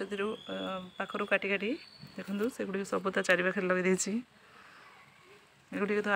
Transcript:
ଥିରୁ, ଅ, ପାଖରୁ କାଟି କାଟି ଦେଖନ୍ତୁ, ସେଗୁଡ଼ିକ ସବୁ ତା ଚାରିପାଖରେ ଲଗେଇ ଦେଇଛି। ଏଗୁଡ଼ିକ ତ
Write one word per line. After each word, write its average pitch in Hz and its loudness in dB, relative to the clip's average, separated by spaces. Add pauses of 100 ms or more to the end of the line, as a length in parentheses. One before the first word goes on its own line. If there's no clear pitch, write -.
(100)
ଥିରୁ, 202 -2 (260)
ଅ, 190 -6 (440)
ପାଖରୁ 208 -4
କାଟି 196 2
କାଟି 196 0 (480)
ଦେଖନ୍ତୁ, 202 -4
ସେଗୁଡ଼ିକ 196 -4
ସବୁ 190 0
ତା 196 0
ଚାରିପାଖରେ 180 4
ଲଗେଇ 180 2
ଦେଇଛି। 185 4 (1600)
ଏଗୁଡ଼ିକ 202 0
ତ 208 -2